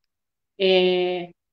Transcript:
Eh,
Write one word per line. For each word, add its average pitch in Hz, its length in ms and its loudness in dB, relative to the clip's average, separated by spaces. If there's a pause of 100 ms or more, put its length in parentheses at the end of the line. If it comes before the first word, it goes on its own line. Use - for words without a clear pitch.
(560)
Eh, 180 760 0 (200)